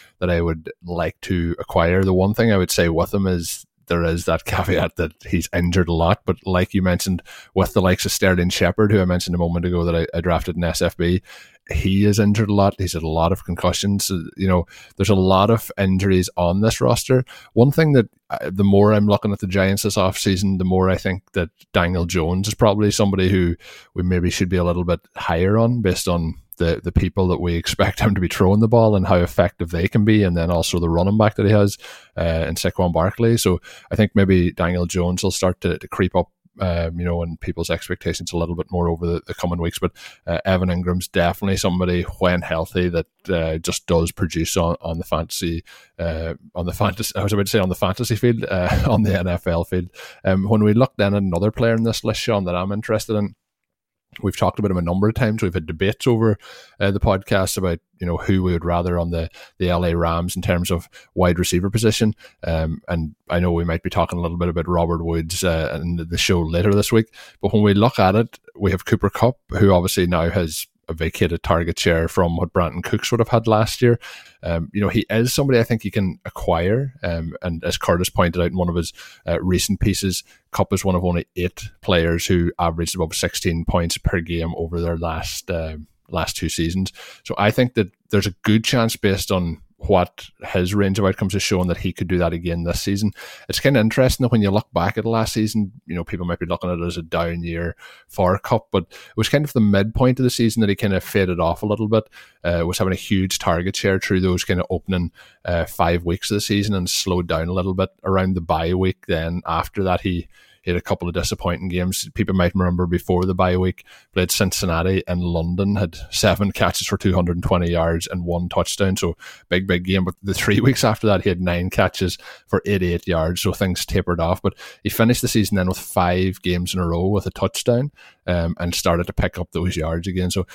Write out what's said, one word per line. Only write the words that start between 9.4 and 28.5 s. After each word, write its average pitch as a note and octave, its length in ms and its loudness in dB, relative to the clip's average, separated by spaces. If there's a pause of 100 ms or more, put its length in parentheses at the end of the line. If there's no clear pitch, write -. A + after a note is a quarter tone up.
ago F2 180 0
that E2+ 120 0
I, E2 120 0 (100)
I F2 40 0
drafted E2+ 340 -2
in F2 80 -2
S E2 180 -2
F F2 140 0
B, F2 260 2 (480)
he G2 360 2
is G#2 120 4
injured G#2 320 2
a G#2 40 0
lot. G2 240 4
He's F#2 160 -4
had D#2+ 100 -4
a D#2+ 40 -4
lot E2 260 2
of - 100 -4
concussions. F#2 600 -2
So, F2+ 180 -4 (140)
you F#2+ 100 -2
know, F2+ 180 2 (300)
there's F#2+ 140 0
a G#2 60 4
lot F#2+ 340 6
of A2+ 280 0
injuries F#2+ 600 2
on F2 240 2
this A2 180 0
roster. B2+ 460 2 (260)
One B2 200 6
thing D#3 220 4
that, B2 140 6 (220)
uh, - 200 -6
the F#2+ 140 0
more G2+ 300 6
I'm G#2 140 4
looking G#2 260 2
at G2 60 -6
the G#2 80 -6
Giants F#2+ 360 2
this G#2 140 0
offseason, F#2+ 600 0
the F#2 60 -2
more F#2 260 2
I F#2 60 4
think F#2+ 380 -6
that E2+ 160 -2 (240)
Daniel F2 320 2
Jones F2+ 420 0
is G#2 80 -4
probably G#2 360 4
somebody F#2+ 380 2
who F2+ 260 2 (380)
we F2+ 100 -4
maybe F2+ 260 0
should F2+ 200 -2
be F#2 80 0
a F2 60 2
little F2 220 0
bit F2 160 -2 (160)
higher F#2 400 0
on A#2 240 2
based F#2 260 0
on E2+ 280 -2 (220)
the, E2 260 0
the F2 80 -4
people F#2 380 0
that F2 120 0
we F2 140 0
expect - 460 -2
him G#2+ 120 2
to G2 80 0
be F2 60 2
throwing G2+ 320 4